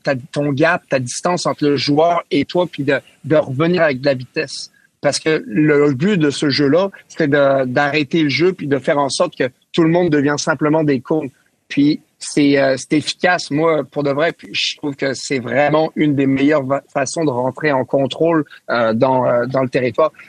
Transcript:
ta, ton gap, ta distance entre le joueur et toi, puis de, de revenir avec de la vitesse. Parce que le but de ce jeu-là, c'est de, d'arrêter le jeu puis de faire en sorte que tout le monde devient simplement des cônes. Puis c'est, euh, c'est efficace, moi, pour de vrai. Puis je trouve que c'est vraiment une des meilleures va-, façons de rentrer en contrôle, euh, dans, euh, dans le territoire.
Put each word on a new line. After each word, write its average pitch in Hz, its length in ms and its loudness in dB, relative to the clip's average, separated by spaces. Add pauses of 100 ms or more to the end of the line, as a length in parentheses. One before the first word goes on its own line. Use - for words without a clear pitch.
ta, 143 140 -2
ton 147 340 -4
gap, 160 400 0
ta 135 80 0
distance 156 480 -4
entre 147 180 -2
le 143 120 2
joueur 160 560 2
et 143 140 0
toi, 180 200 0
puis 151 160 -10
de, 135 160 0 (260)
de 151 120 2
revenir 160 460 0
avec 139 180 0
de 143 60 -6
la 139 80 2
vitesse. 139 580 -10 (280)
Parce 143 200 0
que 156 260 0
le 147 480 2
but 190 240 0
de 147 120 2
ce 143 200 -2
jeu-là, 147 400 2 (160)
c'est 156 220 -2
de, 139 380 2
d'arrêter 143 580 0
le 147 40 0
jeu 156 260 0
puis 170 120 -8
de 135 140 0
faire 151 180 0
en 139 100 0
sorte 175 300 -2
que 143 60 0 (260)
tout 170 140 2
le 160 60 4
monde 175 200 2
devient 147 260 2
simplement 156 460 0
des 143 160 0
cônes. 156 300 -4 (440)
Puis 143 280 2 (180)
c'est, 143 400 0
euh, 135 180 2
c'est - 220 -8
efficace, - 520 -2
moi, 151 320 0
pour 147 200 -8
de 143 80 0
vrai. 151 220 0
Puis - 200 -20
je - 240 -6
trouve 143 180 -8
que 135 200 -4
c'est 139 240 -4
vraiment 143 580 0
une 151 180 2
des 135 120 0
meilleures 139 400 2
va-, 139 160 -2 (100)
façons 147 320 -4
de 143 60 0
rentrer 127 420 -2
en 127 140 0
contrôle, 151 580 0 (240)
euh, 117 240 0
dans, 127 320 2
euh, 123 220 0
dans 135 160 0
le 127 80 -2
territoire. 135 420 0 (160)